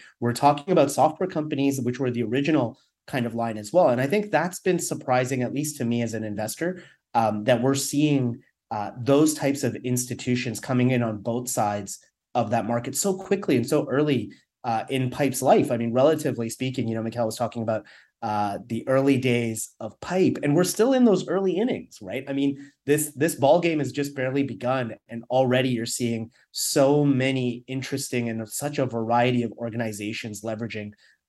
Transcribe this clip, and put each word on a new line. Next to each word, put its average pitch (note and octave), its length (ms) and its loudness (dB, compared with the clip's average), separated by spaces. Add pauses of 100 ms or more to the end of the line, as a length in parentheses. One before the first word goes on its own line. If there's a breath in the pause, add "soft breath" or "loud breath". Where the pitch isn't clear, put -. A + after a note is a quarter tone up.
(200 loud breath)
We're A#2+ 140 0
talking D3 360 2
about D3 220 4
software D#3 360 2
companies, C#3 520 -2
which B2 180 -2
were B2+ 140 -2
the A#2 100 -2
original C3 560 0 (300 soft breath)
kind B2 180 -2
of A2 80 -6
line A#2 240 -4
as G#2 140 -12
well. E3+ 160 6
And B2 120 2
I C3+ 60 0
think G3+ 240 0
that's E3 300 0
been F3+ 180 2
surprising, B2+ 640 0
at A#2 100 -4
least C#3+ 260 -4
to B2+ 60 -2
me A#2 180 0
as A2 120 -4
an A2 80 -4
investor, G#2+ 640 -6 (300 loud breath)
um, G#2+ 280 2
that A#2 180 4
we're C3+ 140 2
seeing, C#3 640 0 (300 soft breath)
uh, G#2 260 -6
those C#3 380 4
types C#3 300 -2
of A2 180 0
institutions B2 800 -2
coming B2+ 320 2
in A#2+ 100 2
on G#2+ 200 -4
both A#2+ 260 -4
sides G#2 500 -2 (380 soft breath)
of G#2+ 140 0
that A2+ 160 0
market A#2+ 280 -2
so G3 200 0
quickly F#3+ 420 0
and A#2+ 100 2
so D3+ 240 2
early, C3+ 420 0 (300 loud breath)
uh, A2+ 260 -2
in C3 220 -2
Pipe's C3+ 320 -2
life. C#3+ 300 6
I A#2 40 0
mean, A#2 160 -2
relatively C3 560 2
speaking, B2+ 380 -4
you A2+ 80 -2
know, A2+ 80 -4
Mikhail A2+ 240 -2
was A2 100 -6
talking A#2 280 -4
about, A2 200 -2 (380 soft breath)
uh, G#2 340 -2 (120)
the A2+ 200 -6
early C3+ 300 4
days A#2+ 600 -2
of A2 200 -12
Pipe, F3+ 420 2
and D3 140 2
we're F3+ 80 4
still A#3 300 2
in B3+ 100 6
those G#3 240 4
early F#3 300 0
innings, G#3+ 420 -4
right? A2 260 -8
I C#3 60 -6
mean, C#3 400 -2 (140)
this, D3 280 2
this D#3 200 0
ball D3+ 260 4
game E3 200 0
has B2 120 -4
just C#3+ 240 -4
barely C3 260 0
begun, A#2+ 520 -2 (160)
and A2+ 180 -10
already B2+ 400 2
you're A#2 160 -2
seeing A#2 460 -4 (200 soft breath)
so C#3+ 540 2
many C3 640 0
interesting C3 640 -4
and A2+ 180 -6
such D3 300 -8
a C3 80 2
variety A#2+ 560 2
of G#2+ 100 -4
organizations A2 880 -6
leveraging, G#2+ 520 -8 (360 soft breath)